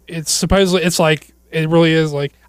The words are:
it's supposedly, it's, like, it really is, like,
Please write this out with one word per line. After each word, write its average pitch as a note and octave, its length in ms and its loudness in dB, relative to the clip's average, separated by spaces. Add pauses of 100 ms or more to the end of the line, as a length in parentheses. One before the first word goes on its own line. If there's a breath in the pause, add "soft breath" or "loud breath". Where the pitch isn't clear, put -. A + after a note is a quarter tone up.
it's E3 240 -8
supposedly, F#3 500 0
it's, F3 160 -2
like, D#3 340 0 (200)
it D#3+ 160 -4
really E3 240 4
is, D#3+ 200 0
like, C#3+ 200 -6 (160 soft breath)